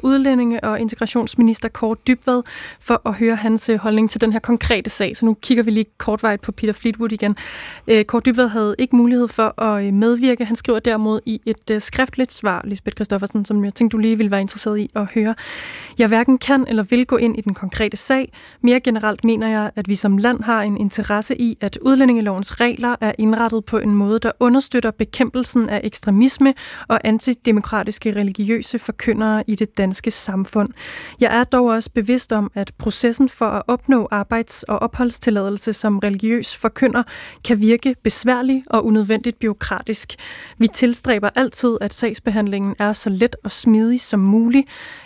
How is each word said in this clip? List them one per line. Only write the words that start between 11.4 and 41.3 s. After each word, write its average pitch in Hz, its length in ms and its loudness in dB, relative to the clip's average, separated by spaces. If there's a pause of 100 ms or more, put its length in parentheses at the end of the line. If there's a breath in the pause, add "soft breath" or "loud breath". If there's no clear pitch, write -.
et, - 260 -6
øh, 214 100 0
skriftligt 262 520 -2
svar, 185 300 -4
Lisbeth 202 320 -8
Christoffersen, 202 500 -2
som 208 200 0
jeg 202 80 -6
tænkte, 226 220 2
du 220 60 0
lige 226 140 2
ville 208 160 0
være 196 100 0
interesseret 208 380 -4
i 208 160 -4
at 208 100 -2
høre. 220 300 -2 (640 loud breath)
"Jeg 226 100 4
hverken 240 300 4
kan 269 300 2
eller 214 160 0
vil 247 220 2
gå 254 120 0
ind 233 200 2
i 220 40 -8
den 202 120 -2
konkrete 208 440 -4
sag. - 360 -2 (300 loud breath)
Mere 247 160 6
generelt 220 440 -2
mener 220 240 2
jeg, 214 280 -2
at 190 140 -6
vi 202 60 2
som 196 220 2
land 233 260 0
har 226 180 0
en 202 160 -2
interesse 208 640 -2
i, 233 200 -2
at 202 200 -6
udlændingelovens 233 800 2
regler 240 420 0
er 214 160 0
indrettet 220 480 0
på 220 120 -2
en 208 180 0
måde, 202 240 2
der 220 200 -2
understøtter 240 520 2
bekæmpelsen 233 760 -2
af 208 140 -2
ekstremisme 240 680 4 (340 loud breath)
og 226 160 0
antidemokratiske 220 1120 -2
religiøse 208 640 -2
forkyndere 214 680 -2
i 214 80 -2
det 208 220 -4
danske 196 340 -2
samfund. 196 580 -2 (500 loud breath)
Jeg 233 200 2
er - 40 2
dog 247 220 2
også 226 260 0
bevidst 240 420 0
om, 208 220 -2
at 202 220 -6
processen 233 520 0
for - 160 -4
at 208 220 -4
opnå 247 440 0
arbejds- 220 520 -4
og 214 160 -2
opholdstilladelse 214 960 -2
som 208 260 0
religiøs 208 560 -2
forkynder 240 480 0 (400 loud breath)
kan 220 180 2
virke 233 420 4
besværlig 254 680 0
og 220 160 2
unødvendigt 220 540 0
bureaukratisk. - 760 -4 (420 loud breath)
Vi 226 100 4
tilstræber 233 680 0